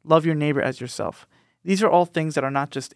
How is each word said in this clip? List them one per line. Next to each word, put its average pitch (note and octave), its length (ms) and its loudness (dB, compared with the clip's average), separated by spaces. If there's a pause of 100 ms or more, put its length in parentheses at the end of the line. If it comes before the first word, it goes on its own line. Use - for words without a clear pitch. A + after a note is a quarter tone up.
"Love D#3 220 4
your D#3+ 100 0
neighbor D3 280 0
as C3 180 -4
yourself." - 460 -10 (360)
These F#3+ 200 0
are A3 80 2
all F3 160 4
things D#3+ 280 -4
that C3+ 100 -2
are C3+ 60 -4
not C#3 200 -4
just - 260 -10